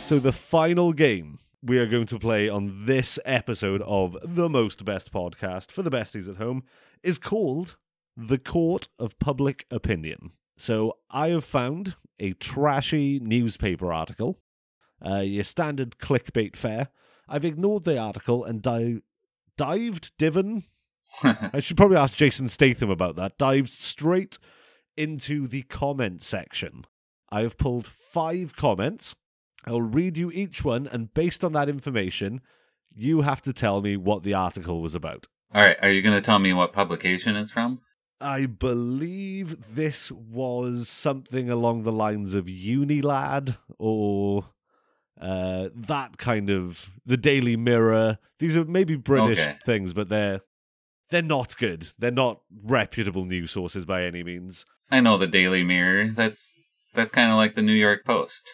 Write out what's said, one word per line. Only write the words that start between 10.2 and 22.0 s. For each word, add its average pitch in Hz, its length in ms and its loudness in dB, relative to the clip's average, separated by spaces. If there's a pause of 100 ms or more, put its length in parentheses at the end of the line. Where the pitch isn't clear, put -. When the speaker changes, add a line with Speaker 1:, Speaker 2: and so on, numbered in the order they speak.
Speaker 1:
So 110 400 -2 (120)
I 151 200 -2
have 170 160 0
found 156 500 -4 (240)
a 98 140 -4
trashy 139 880 0
newspaper 110 720 0
article, 107 480 -4 (600)
uh, 98 180 -2
your 101 260 -2
standard 143 520 -4
clickbait - 600 -2
fare. 117 320 -4 (400)
I've 147 160 -4
ignored 175 400 0
the 156 120 2
article 117 460 -2
and 110 180 -6
di-, 117 380 0 (560)
dived, 185 640 -4
diven? 190 480 0 (280)
Speaker 2:
<laughs> - 300 -16
Speaker 1:
I 113 380 0
should 165 160 -6
probably 196 180 8
ask 139 220 4